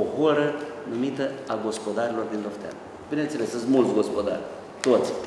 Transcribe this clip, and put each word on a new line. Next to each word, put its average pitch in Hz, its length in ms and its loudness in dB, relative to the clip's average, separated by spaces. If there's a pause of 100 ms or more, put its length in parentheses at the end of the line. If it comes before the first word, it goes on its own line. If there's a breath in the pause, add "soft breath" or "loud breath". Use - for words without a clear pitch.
(160)
horă 147 360 4 (380)
numită 135 400 -2 (160)
A 110 180 -2
Gospodarilor 110 640 -2
din 107 100 -2
Dofteana. 98 380 -8 (300)
Bineînțeles, 147 400 -2
sunt 117 180 -4
mulți 123 260 6
gospodari, 104 520 0 (340)
toți. 120 320 4 (140)